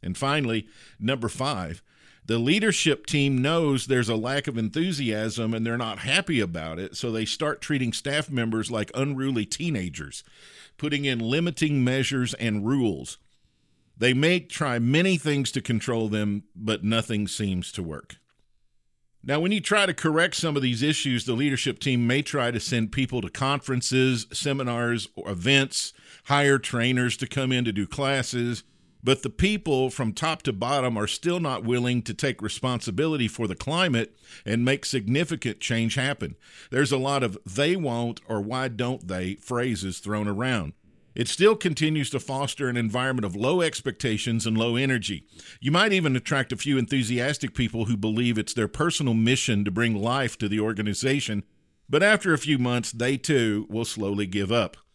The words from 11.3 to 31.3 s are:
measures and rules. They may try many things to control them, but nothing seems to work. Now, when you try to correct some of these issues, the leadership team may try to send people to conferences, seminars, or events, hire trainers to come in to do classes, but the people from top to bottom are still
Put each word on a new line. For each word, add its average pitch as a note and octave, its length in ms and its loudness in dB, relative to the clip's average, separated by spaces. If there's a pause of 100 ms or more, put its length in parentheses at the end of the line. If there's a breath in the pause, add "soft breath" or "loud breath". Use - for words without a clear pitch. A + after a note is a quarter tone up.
measures B2+ 520 2
and G#2 300 -2
rules. A2 540 0 (760)
They B2 200 4
may E3 240 4
try C#3+ 400 -2
many D#3+ 380 4
things C#3+ 340 0
to C3 100 -2
control A2+ 480 0
them, G#2 360 0 (100)
but G#2 280 -2
nothing G#2+ 440 0
seems F#2+ 460 -4
to G2 100 -8
work. D#2 320 -12 (1080)
Now, D3 160 0
when F3+ 120 2
you G#3 100 2
try G3+ 240 4
to F3+ 80 0
correct E3 400 2
some D#3 220 0
of C#3 80 2
these A#2+ 180 2
issues, C3+ 440 0
the B2 80 0
leadership C3 440 0
team A#2+ 300 2
may C3+ 160 2
try B2 260 -2
to A#2 100 -2
send A2+ 320 -2
people B2 300 -2
to F2+ 80 -6
conferences, C3 1040 0
seminars, A#2+ 840 -2
or - 140 -10
events, C3+ 640 2 (300 loud breath)
hire C#3+ 340 4
trainers B2 600 0
to B2 100 -6
come C3 240 0
in B2 140 2
to A2+ 60 0
do G2 140 0
classes, B2 800 -2 (400 soft breath)
but C3+ 180 4
the C#3 80 -4
people D#3 600 2
from A2+ 200 -2
top D#3 300 -2
to B2+ 120 -2
bottom B2 440 0
are G#2 80 0
still F3 340 -2